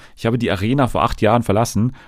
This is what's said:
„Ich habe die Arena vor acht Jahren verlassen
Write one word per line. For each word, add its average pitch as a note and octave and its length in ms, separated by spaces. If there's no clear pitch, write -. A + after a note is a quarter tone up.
„Ich - 120
habe A#2 100
die A2+ 140
Arena A#2 360
vor F2+ 140
acht - 220
Jahren A2+ 180
verlassen A2+ 540